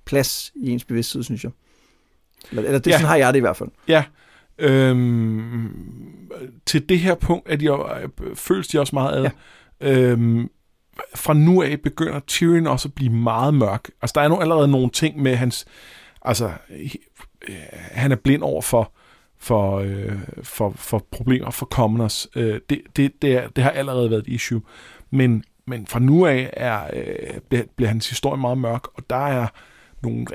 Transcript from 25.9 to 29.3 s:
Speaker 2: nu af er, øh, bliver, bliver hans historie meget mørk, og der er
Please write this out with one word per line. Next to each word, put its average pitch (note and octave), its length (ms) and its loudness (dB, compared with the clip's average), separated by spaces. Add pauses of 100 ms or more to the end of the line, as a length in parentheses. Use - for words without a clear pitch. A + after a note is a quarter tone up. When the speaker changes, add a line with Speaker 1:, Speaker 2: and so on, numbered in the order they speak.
Speaker 2:
nu D3+ 260 6
af C3 280 2
er, A2+ 300 -4 (100)
øh, - 460 -8 (100)
bliver, A#2+ 140 0 (120)
bliver A2+ 140 0
hans A2 200 -2
historie C3+ 320 -4
meget B2+ 160 -2
mørk, B2 240 -2 (160)
og B2 120 -16
der C3 180 -2
er B2 200 0 (560)